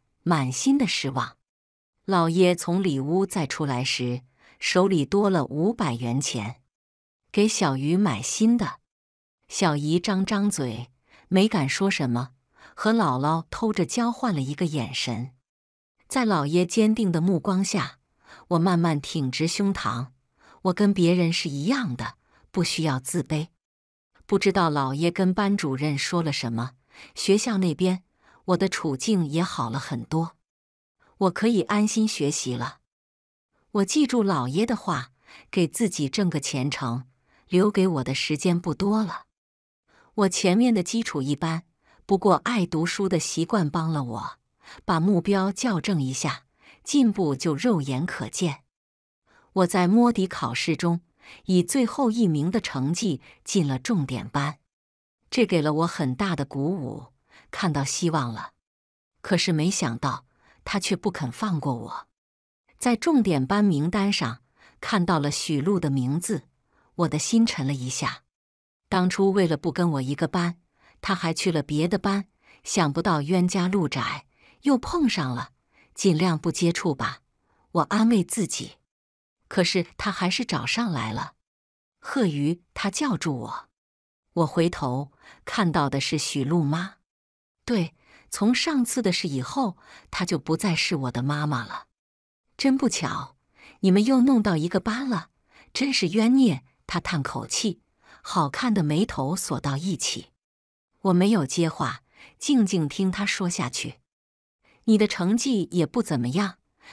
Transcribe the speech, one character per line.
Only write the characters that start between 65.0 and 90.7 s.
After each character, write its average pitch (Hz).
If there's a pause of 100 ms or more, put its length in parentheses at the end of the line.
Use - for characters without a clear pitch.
到 170
了 143
许 143
露 185
的 156
名 135
字， 175 (520)
我 175
的 151
心 226
沉 160
了 139
一 127
下。 - (640)
当 185
初 196
为 190
了 160
不 151
跟 175
我 139
一 131
个 160
班， 170 (420)
他 -
还 175
去 185
了 156
别 151
的 190
班， 196 (360)
想 160
不 151
到 165
冤 180
家 180
路 185
窄， - (360)
又 277
碰 302
上 165
了， 123 (420)
尽 180
量 170
不 170
接 170
触 170
吧， 123 (520)
我 175
安 220
慰 214
自 175
己。 - (720)
可 -
是 170 (100)
他 -
还 180
是 233
找 123
上 226
来 113
了。 - (640)
贺 -
瑜 151 (140)
他 202
叫 208
住 139
我， - (640)
我 165
回 170
头 139 (320)
看 180
到 147
的 139
是 156
许 143
露 160
妈。 160 (720)
对， 185 (340)
从 220
上 269
次 -
的 208
事 180
以 139
后， 214 (340)
她 -
就 175
不 160
再 175